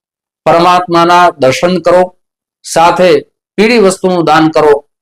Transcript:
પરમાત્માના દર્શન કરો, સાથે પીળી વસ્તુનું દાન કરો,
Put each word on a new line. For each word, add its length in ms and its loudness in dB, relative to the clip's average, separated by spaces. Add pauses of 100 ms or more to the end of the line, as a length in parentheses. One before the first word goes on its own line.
(460)
પરમાત્માના 800 0 (140)
દર્શન 400 -2
કરો, 240 0 (600)
સાથે 460 0 (480)
પીળી 200 0
વસ્તુનું 460 -2
દાન 240 0
કરો, 240 0 (300)